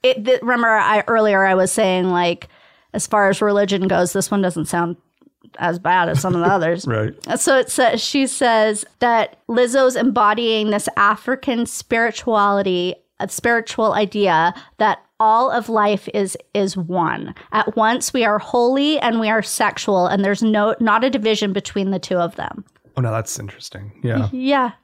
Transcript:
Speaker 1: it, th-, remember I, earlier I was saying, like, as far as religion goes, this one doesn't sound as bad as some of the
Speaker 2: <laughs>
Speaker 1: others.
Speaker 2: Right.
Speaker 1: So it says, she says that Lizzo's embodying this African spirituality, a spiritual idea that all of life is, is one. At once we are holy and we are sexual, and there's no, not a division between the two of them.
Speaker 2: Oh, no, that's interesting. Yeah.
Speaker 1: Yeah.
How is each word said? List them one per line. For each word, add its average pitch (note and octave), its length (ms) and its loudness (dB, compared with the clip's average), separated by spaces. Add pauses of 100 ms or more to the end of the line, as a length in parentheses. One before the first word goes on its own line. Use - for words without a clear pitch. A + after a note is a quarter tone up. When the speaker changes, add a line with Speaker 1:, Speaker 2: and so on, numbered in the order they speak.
Speaker 1:
it, B3+ 220 0
th-, B3+ 160 2
remember A#3+ 280 2
I, G#3+ 380 2
earlier G#3+ 380 4
I F#3+ 100 4
was F#3 160 2
saying, F#3 380 0
like, F3 400 -2 (460)
as - 120 -4
far G#3 220 2
as F#3+ 140 0
religion G3+ 440 0
goes, F3 280 0
this G3 160 -2
one G3+ 100 0
doesn't F3 240 -2
sound E3+ 320 -4 (640)
as F3 200 -2
bad F3+ 300 2
as D3+ 120 0
some F#3 140 -2
of F3 60 0
the E3+ 60 0
Speaker 2:
<laughs> F3+ 40 4
Speaker 1:
others. F3 360 0
Speaker 2:
Right. A2+ 260 -2 (260)
Speaker 1:
So C4+ 200 2
it B3 120 -2
says, - 320 2
she C4+ 240 0
says A3 600 0 (140)
that A#3 360 2 (100)
Lizzo's B3 480 2
embodying A3 760 2
this G#3 260 -2
African A#3 720 0
spirituality, G3+ 1300 0 (260)
a F#3+ 80 -6
spiritual A3+ 640 -2
idea F3+ 600 2 (240)
that G#3+ 240 0 (160)
all A3+ 320 4
of A#3 180 -4
life G#3 460 0
is, G3 220 -2 (180)
is G3 220 -2
one. F3 580 -4 (180)
At G#3+ 240 -2
once A3 380 0
we A#3+ 100 0
are G#3 140 0
holy C4+ 600 0
and A3+ 220 0
we A3 80 -2
are A3 140 0
sexual, G3 640 -2
and G3 180 0
there's G3 180 0
no, G#3+ 380 2
not A3+ 240 2
a C4 60 2
division G#3+ 420 -2
between G3 380 -4
the F#3+ 80 -2
two F3+ 180 -4
of E3+ 200 -2
them. - 280 -10 (320)
Speaker 2:
Oh, B2+ 60 -2
no, A#2 100 0
that's A2 260 -6
interesting. G2+ 540 -16 (100)
Yeah. A2 300 -2
Speaker 1:
Yeah. C4 380 0 (140)